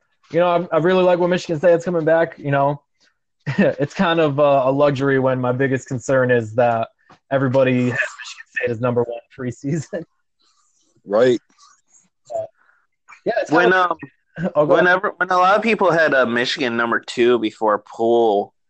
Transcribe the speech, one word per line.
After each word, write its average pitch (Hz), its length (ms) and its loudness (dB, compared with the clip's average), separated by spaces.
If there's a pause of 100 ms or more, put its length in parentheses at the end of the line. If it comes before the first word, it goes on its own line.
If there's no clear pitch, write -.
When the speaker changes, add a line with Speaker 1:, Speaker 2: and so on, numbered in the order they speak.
(320)
Speaker 1:
you 156 80 0
know, 175 320 0
I, 165 40 -2
I 160 40 2
really 185 240 2
like 180 160 4
what 175 100 0
Michigan 175 280 -2
State 175 160 4
is 170 100 0
coming 170 220 -4
back. 165 320 0
You 139 140 -6
know, 143 320 0 (640)
<laughs> - 0 - (100)
it's 143 380 0
kind 165 240 0
of 147 200 0
a, 139 260 4
a 135 60 2
luxury 139 480 2
when 131 220 0
my 123 100 0
biggest 131 360 -2
concern 127 440 0
is 110 240 0
that 117 340 0 (420)
everybody 131 580 0
has 113 100 -4
Michigan - 520 -12
State 123 180 -6
as 113 120 -6
number 120 220 -2
one 117 180 -8 (160)
preseason. 143 720 -8
<laughs> - 40 -20 (920)
Speaker 2:
Right. 113 340 2 (1000)
Speaker 1:
Uh, 640 80 -8 (800)
yeah, 214 120 -2
it's - 120 -4
Speaker 3:
When, 175 220 2
Speaker 1:
kinda 185 200 2
Speaker 3:
um, 160 60 -6 (400)
Speaker 1:
<laughs> 175 180 -6
Oh, 151 100 2
go 156 80 2
ahead. 170 120 4
Speaker 3:
whenever, 185 320 0
when 185 140 -4
a 185 60 2
lot 185 200 4
of 208 60 -4
people 208 280 0
had, 156 220 2
uh, 127 140 2
Michigan 120 500 -2
number 117 220 -2
two 123 400 2
before 107 400 -2
Poole 113 760 0 (160)